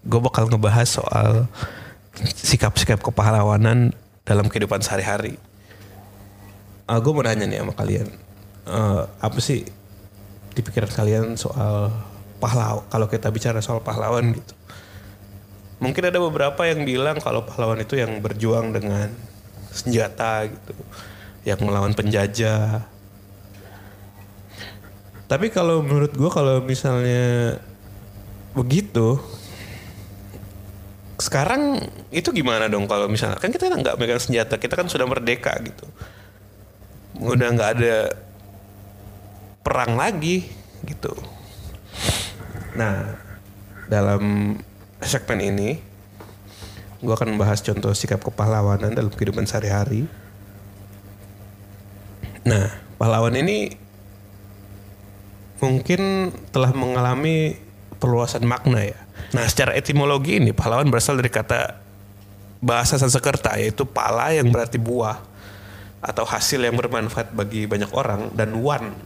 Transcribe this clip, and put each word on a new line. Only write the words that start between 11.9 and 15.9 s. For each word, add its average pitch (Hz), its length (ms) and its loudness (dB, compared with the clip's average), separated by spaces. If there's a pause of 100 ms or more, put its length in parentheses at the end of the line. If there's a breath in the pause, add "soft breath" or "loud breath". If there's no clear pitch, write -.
pahlaw-, 113 480 0
kalau 110 180 0
kita 110 220 -2
bicara 110 320 0
soal 113 240 -4
pahlawan 113 480 0
gitu? - 220 -8 (1200 loud breath)
Mungkin 151 300 0